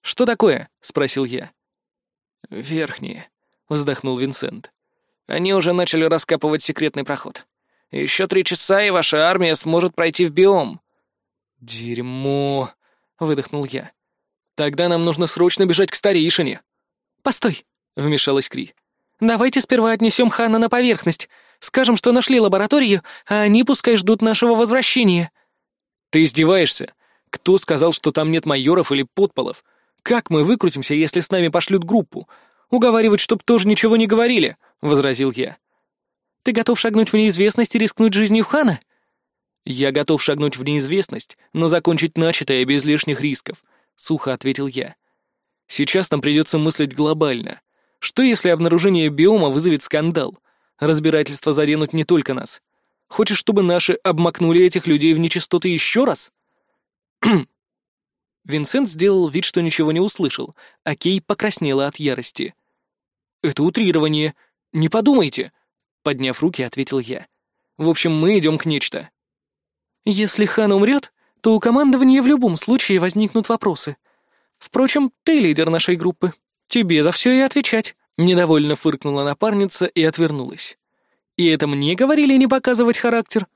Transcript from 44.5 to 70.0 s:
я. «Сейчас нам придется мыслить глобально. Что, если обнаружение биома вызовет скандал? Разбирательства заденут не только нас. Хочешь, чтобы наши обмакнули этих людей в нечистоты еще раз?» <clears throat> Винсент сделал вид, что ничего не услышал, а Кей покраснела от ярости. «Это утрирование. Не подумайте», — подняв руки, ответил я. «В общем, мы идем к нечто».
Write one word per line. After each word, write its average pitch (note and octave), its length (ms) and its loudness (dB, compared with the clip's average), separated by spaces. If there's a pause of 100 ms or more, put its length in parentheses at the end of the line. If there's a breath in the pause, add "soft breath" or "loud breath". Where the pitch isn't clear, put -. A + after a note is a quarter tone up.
я. C3 280 -8 (720)
«Сейчас F3+ 440 -2
нам C#3+ 120 -2
придется D3+ 360 0
мыслить D3+ 360 -2
глобально. D3+ 640 -2 (380)
Что, - 240 -4
если A#3 260 2
обнаружение E3 600 2
биома D#3+ 400 4
вызовет D3+ 320 0
скандал? D#3+ 560 -4 (400)
Разбирательства D3+ 760 0
заденут D3+ 400 0
не D#3+ 120 -2
только D3+ 280 2
нас. - 300 -10 (460)
Хочешь, G#3 300 0
чтобы G3+ 240 0
наши F3 300 0
обмакнули E3+ 720 2
этих F3+ 220 0
людей D#3 260 2
в D#3 60 2
нечистоты E3 500 -2
еще G3 380 0
раз?» - 260 -4 (880)
<clears throat> - 1200 -4
Винсент D3+ 440 -2
сделал F3+ 400 0
вид, D#3+ 160 -4
что - 160 -2
ничего D#3+ 320 0
не E3 80 0
услышал, - 560 -4 (280 soft breath)
а D3+ 120 -4
Кей F#3+ 240 -2
покраснела D3+ 680 -2
от C#3+ 100 -8
ярости. C3+ 580 -6 (880)
«Это D3 200 -2
утрирование. D#3 720 0 (380)
Не D#3+ 160 0
подумайте», — G#3+ 640 0 (500)
подняв C3 380 -4
руки, D3+ 220 -2
ответил C3+ 360 -6
я. B2 280 -10 (500)
«В D#3 120 -2
общем, E3 240 0
мы E3+ 260 2
идем D#3 200 0
к - 80 -6
нечто». D#3 440 -6 (920)